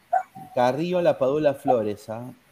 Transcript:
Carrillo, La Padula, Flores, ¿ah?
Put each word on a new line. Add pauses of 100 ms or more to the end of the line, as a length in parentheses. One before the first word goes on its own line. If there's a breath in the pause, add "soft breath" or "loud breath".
(540)
Carrillo,
La
Padula,
Flores,
¿ah? (200)